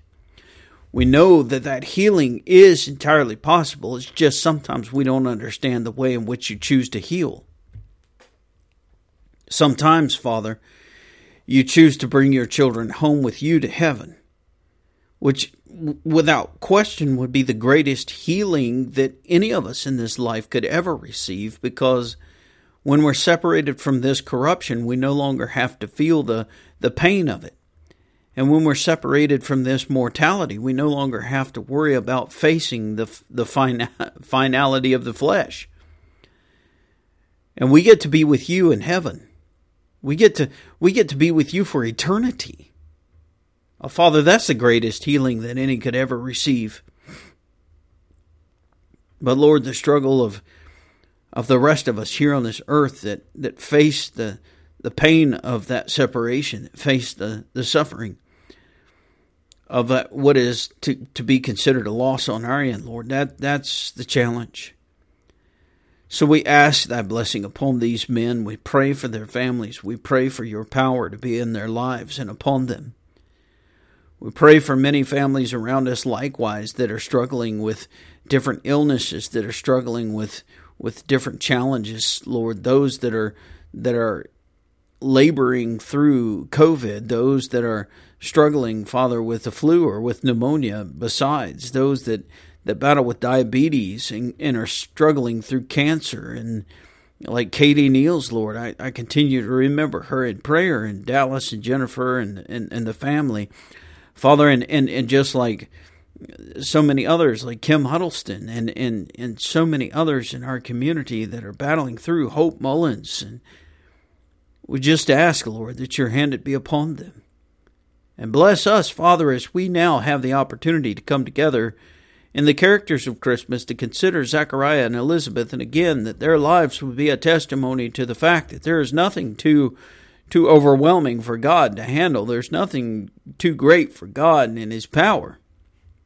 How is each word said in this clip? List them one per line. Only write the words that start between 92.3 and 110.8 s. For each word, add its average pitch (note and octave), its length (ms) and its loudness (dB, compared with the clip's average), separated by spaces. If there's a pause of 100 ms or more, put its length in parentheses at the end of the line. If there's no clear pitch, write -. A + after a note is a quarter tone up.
that G#2 120 -4
battle C#3+ 260 2
with A#2+ 160 -4
diabetes B2+ 920 0
and, A#2 260 -8
and C#3 180 -2
are A2+ 120 -6
struggling B2+ 760 0
through C3 220 -6
cancer, D3 680 -4
and A2+ 320 -8 (580)
like A#2 280 -4
Katie D3 400 6
Neals, C#3 400 2
Lord, A2 260 -4
I, A#2 220 -10
I C3 140 -10
continue C3 500 0
to G2+ 60 -8
remember C#3 540 0
her C3 220 -4
in G#2+ 140 -6
prayer, D#3 460 0
and G2+ 200 -10
Dallas C3 460 -2
and G#2+ 140 -10
Jennifer B2+ 560 -2
and, G2+ 280 -10
and, A2 240 -10
and A#2 140 -6
the A2+ 80 -6
family, C#3 560 -4 (640)
Father, D3 340 4
and, C3 220 4
and, C#3 180 2
and A#2 200 -4
just C3+ 260 2
like A#2+ 340 -4 (920)
so C3+ 220 2
many C#3 220 2
others, B2+ 400 2
like A#2+ 160 -12
Kim D3+ 260 2
Huddleston C#3 640 -6
and, A2+ 300 -6
and, A2+ 400 -4
and A#2 220 -10
so E3 260 0
many D3 240 -2
others D3 420 -2
in B2+ 120 -12
our B2+ 160 -8
community B2 640 -4